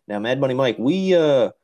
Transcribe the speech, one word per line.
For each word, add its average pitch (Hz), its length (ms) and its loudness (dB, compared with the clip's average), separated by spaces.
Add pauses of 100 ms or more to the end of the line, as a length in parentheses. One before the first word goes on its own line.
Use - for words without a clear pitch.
Now, 104 100 -6
Mad 127 220 -4
Money 135 140 -2
Mike, 127 220 -2
we, 185 380 0
uh, 143 360 2 (120)